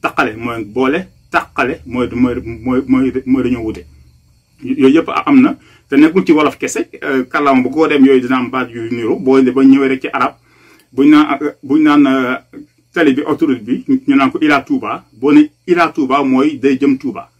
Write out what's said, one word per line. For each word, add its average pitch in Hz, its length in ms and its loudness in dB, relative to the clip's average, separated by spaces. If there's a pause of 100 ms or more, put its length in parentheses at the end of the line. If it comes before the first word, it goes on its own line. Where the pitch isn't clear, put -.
Taqale 135 360 -4
mooy 117 260 -8
boole, 131 360 -2 (320)
tàqale - 540 -4
mooy, 123 260 -4
mooy, 120 320 0
mooy, 117 440 -4
mooy, 131 240 0 (140)
mooy 127 180 0
dañoo 120 200 -4
wuute. 104 220 -10 (760)
Yooyu 131 320 2
yëpp 165 140 0 (160)
am 139 160 6
na, 135 160 0 (320)
te 139 80 -2
nekkul 165 280 2
ci 170 60 2
wolof 151 260 2
kese, - 300 -6 (160)
euh, 135 260 -2
kàllaama 139 320 0
bu 127 80 -2
ko 156 180 0
dem 143 180 4
yooyu 135 160 4
dina 123 160 -4
am 123 120 -4
baat 123 220 -6
yu 113 180 -10
niru. 117 300 -4
Boo 131 220 2
ne 127 100 2
ba 131 120 0
ñëwee 135 260 6
rek 131 120 -4
ci 147 120 -10
arab, 135 220 -4 (580)
buñ 139 160 4
naan, 151 320 4
euh, 147 100 -4 (100)
buñ 147 220 0
naan, 147 240 4
euh, 131 280 -2 (580)
tali 156 200 2
bi, 135 140 -2
autoroute 143 360 -2
bi, 123 200 -6 (240)
ñu 139 80 2
naan 135 160 2
ko 170 100 -6
Ila 147 200 2
Touba. 113 500 -6
Boo 127 220 0
ne 151 160 6 (180)
Ila 170 220 2
Touba 139 340 -2
mooy 135 340 0
day 131 220 0
jëm 139 180 0
Touba. 110 320 -10 (100)